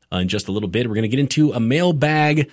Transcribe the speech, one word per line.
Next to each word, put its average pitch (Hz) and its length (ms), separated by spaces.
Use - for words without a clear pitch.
uh, 92 60
in 90 120
just 101 180
a 95 40
little 101 180
bit. 117 180
We're 107 80
gonna 110 140
get 127 100
into 143 320
a 120 80
mailbag 151 920